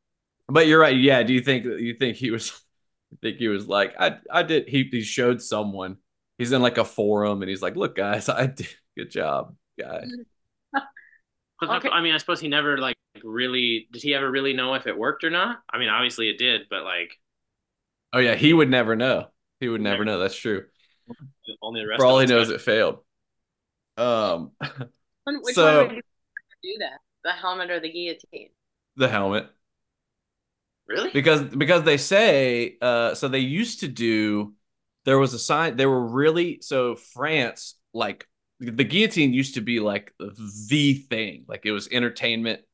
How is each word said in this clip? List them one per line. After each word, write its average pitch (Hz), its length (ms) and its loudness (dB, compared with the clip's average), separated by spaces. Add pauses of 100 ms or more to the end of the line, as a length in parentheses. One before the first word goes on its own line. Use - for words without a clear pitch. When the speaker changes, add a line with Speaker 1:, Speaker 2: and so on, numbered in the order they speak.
(480)
Speaker 1:
But 160 200 6
you're 156 120 8
right. 147 160 8
Yeah, 131 280 6
do 123 100 0
you 127 80 4
think, 123 240 0
you 117 300 -6
think 120 220 -2
he 127 140 -4
was, 117 200 -6 (360)
<laughs> - 240 -20
you - 100 -20
think 110 160 -8
he 117 100 -2
was 104 200 -4
like, 98 320 0
"I, - 180 0 (140)
I 170 120 2
did," 156 260 0
he, 135 220 2
he 120 100 -4
showed 120 400 0
someone. 98 560 -6 (400)
He's 120 140 -4
in, 131 100 4
like, 123 160 2
a 110 80 2
forum, 104 560 0
and 92 80 -6
he's 95 120 -8
like, 95 140 -4
"Look, - 200 -4
guys, 101 340 -2
<laughs> - 0 -
I 127 180 0
did. 135 200 -10 (280)
Good - 160 -12
job, 73 440 -4 (240)
guy." 67 260 -10
Speaker 2:
Mm-hmm. - 720 -12 (800)
Speaker 3:
'Cause 156 100 -4
I, 240 80 -2
Speaker 2:
Okay. - 120 -4
Speaker 3:
I 170 140 2
mean, 165 100 2
I 156 60 2
suppose 170 200 -4
he 160 80 -8
never, 147 300 0
like, 127 180 -4 (280)
really, 120 680 -2
did 117 120 -16
he 143 100 0
ever 139 160 -2
really 135 240 -2
know 131 220 -2
if 131 100 -6
it 101 100 -4
worked 131 280 -4
or 165 80 -2
not? 202 260 -2 (100)
I 117 120 -6
mean, 117 100 0
obviously 117 400 -2
it 98 80 -6
did, 120 320 0
but, 92 140 -6
like, 87 340 -8 (960)
Speaker 1:
Oh, 127 60 4
yeah, 117 160 4
he 156 180 6
would 151 160 6
never 113 260 2
know. 107 320 0 (320)
He 127 80 -6
would 113 140 -4
never 101 240 -2
Speaker 3:
Never. - 0 -
Speaker 1:
know. 104 140 -2
That's 95 180 -2
true. 104 260 -4 (960)
Speaker 3:
Only 113 200 -10
the 107 60 -8
rest 113 120 -2
Speaker 1:
For 131 60 6
all 131 160 8
Speaker 3:
of - 0 -
Speaker 1:
he - 40 6
Speaker 3:
us 123 40 4
Speaker 1:
knows, 117 200 4
Speaker 3:
know. - 60 -4
Speaker 1:
it - 60 -10
failed. 107 380 2 (960)
Um, 110 540 0 (100)
<laughs> 135 300 -12 (340)
Speaker 2:
When, 285 160 -8
which 247 140 -6
Speaker 1:
so 156 320 6
Speaker 2:
one 226 80 -10
would - 0 - (640)
you - 160 -12
do - 80 -14
that? 135 140 -12 (260)
The 170 80 -2
helmet 180 360 -6
or 175 120 -4
the 160 100 -8
guillotine? 165 580 -12 (460)
Speaker 1:
The 127 140 2
helmet. 101 380 0 (1400)
Speaker 3:
Really? 160 240 -4
Speaker 1:
Because, 143 320 4
because 143 400 2
they 147 140 4
say, 139 840 2
uh, 120 320 2
so 139 140 -4
they 131 120 -2
used 165 420 -4
to 175 60 -6
do, 107 640 -2 (520)
there 135 140 6
was 131 140 2
a 113 60 -8
sign, 151 360 0
they 131 100 2
were 127 220 2
really, 151 540 0
so 123 340 -2
France, 139 800 -4 (180)
like, 107 340 -6 (320)
the 120 260 -2
guillotine 151 480 2
used 135 220 -2
to 120 60 -4
be, 113 200 -2
like, 104 360 -4
the 107 760 -2 (160)
thing. 110 380 -6
Like, - 180 -14
it 104 60 0
was 101 200 -4
entertainment. 117 720 -2 (120)